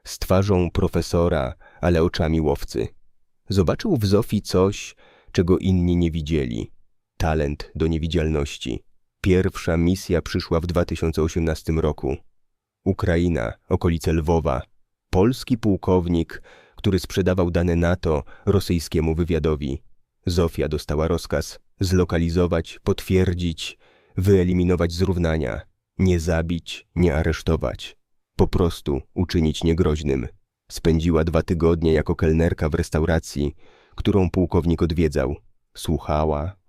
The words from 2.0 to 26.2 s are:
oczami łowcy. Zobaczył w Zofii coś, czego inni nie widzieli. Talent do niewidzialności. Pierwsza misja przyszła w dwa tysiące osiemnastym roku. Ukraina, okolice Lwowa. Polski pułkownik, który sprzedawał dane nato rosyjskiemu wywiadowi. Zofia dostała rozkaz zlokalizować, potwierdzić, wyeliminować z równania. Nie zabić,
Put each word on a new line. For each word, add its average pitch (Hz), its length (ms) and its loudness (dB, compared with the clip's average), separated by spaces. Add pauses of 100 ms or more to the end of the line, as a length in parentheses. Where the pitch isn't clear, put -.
oczami 80 380 0
łowcy. 71 460 -2 (640)
Zobaczył 101 480 0
w 104 80 -2
Zofii 98 360 0
coś, - 540 -2 (360)
czego 90 260 2
inni 87 400 2
nie 85 140 2
widzieli. 73 600 -4 (460)
Talent 78 580 -2
do 80 120 0
niewidzialności. 78 960 -2 (380)
Pierwsza 90 560 2
misja 85 440 0
przyszła - 380 -4
w 82 60 -4
dwa 87 200 0
tysiące 80 380 -2
osiemnastym 80 560 -2
roku. 73 380 -2 (680)
Ukraina, 85 680 0 (160)
okolice 85 440 0
Lwowa. 78 480 0 (480)
Polski 117 480 2
pułkownik, 90 840 0 (340)
który 95 240 0
sprzedawał 90 520 0
dane 87 240 2
nato 85 480 0 (220)
rosyjskiemu 82 680 0
wywiadowi. 78 680 0 (420)
Zofia 85 420 0
dostała 76 400 -2
rozkaz - 520 -4 (200)
zlokalizować, 87 1040 0
potwierdzić, 90 920 0 (400)
wyeliminować 90 720 4
z 85 100 -4
równania. 80 600 -2 (360)
Nie 90 220 4
zabić, 82 760 -4